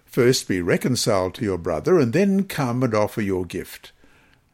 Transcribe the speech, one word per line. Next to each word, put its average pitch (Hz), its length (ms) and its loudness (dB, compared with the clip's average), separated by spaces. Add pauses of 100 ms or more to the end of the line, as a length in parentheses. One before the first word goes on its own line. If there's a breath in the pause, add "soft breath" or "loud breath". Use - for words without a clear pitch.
First - 420 2
be 92 140 0
reconciled 107 720 0
to 120 100 -6
your 95 120 -2
brother, 87 400 0
and 117 160 2
then 196 300 2
come 127 400 -2
and 117 100 0
offer 107 280 0
your 92 240 -2
gift. - 460 -12 (640 soft breath)